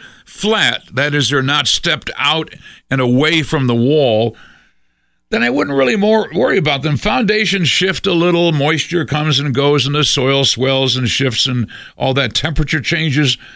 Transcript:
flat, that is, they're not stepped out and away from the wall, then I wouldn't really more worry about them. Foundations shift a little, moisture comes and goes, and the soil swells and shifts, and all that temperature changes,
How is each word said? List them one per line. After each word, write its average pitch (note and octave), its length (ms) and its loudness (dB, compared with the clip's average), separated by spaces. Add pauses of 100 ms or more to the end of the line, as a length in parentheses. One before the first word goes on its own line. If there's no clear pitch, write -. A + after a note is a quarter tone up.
(240)
flat, F3+ 580 -2 (100)
that C#3+ 220 0
is, C#3 160 0
they're C3+ 120 0
not C#3+ 240 0
stepped - 500 -4
out D3+ 380 -2 (360)
and C3+ 100 0
away D3 420 2
from C3+ 240 -2
the A#2+ 80 2
wall, A#2+ 640 2 (960)
then A3 120 -2
I A#3+ 80 0
wouldn't C#4+ 260 -2
really B3+ 200 2
more G#3 360 2
worry A3 240 0
about C#3+ 240 0
them. D3 160 0
Foundations G#3 720 0
shift - 380 -2
a F#3+ 80 2
little, E3+ 360 2
moisture D#3 540 0
comes D3+ 340 0
and C#3+ 160 -2
goes, C#3 320 2
and C#3+ 80 -2
the D3+ 80 0
soil C#3 440 0
swells C3 500 0
and B2+ 100 0
shifts, - 380 -2
and B2 260 -2 (280)
all C3 160 0
that B2+ 180 0
temperature D3+ 480 -2
changes, D3+ 560 0 (200)